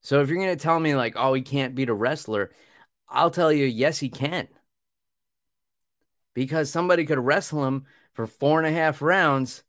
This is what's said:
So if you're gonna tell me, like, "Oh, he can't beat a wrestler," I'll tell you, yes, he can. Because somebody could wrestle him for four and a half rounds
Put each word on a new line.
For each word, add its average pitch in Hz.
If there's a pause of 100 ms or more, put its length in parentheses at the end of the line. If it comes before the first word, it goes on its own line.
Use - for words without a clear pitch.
So 139
if 139
you're 170
gonna 190
tell 165
me, 156
like, 120
"Oh, 131
he 135
can't 131
beat 131
a 117
wrestler," 110 (560)
I'll 165
tell 165
you, 147
yes, 135
he 135
can. 143 (1900)
Because 139
somebody 170
could 143
wrestle 147
him 131 (280)
for 113
four 147
and 160
a 156
half 156
rounds 147